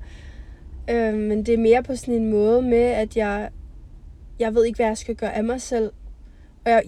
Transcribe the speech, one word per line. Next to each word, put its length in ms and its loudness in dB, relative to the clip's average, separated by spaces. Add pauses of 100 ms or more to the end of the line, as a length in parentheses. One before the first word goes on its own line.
(960)
Øh, 240 0
men 260 -2
det 80 2
er 40 4
mere 260 6
på 120 -6
sådan 180 -4
en 160 0
måde 320 4
med, 160 2
at 400 0
jeg, 320 -2 (920)
jeg 160 0
ved 100 6
ikke, 120 -2
hvad 80 2
jeg 120 0
skal 180 -8
gøre 180 -4
af 100 -2
mig 180 -2
selv. 300 -2 (720)
Og 60 4
jeg, 160 6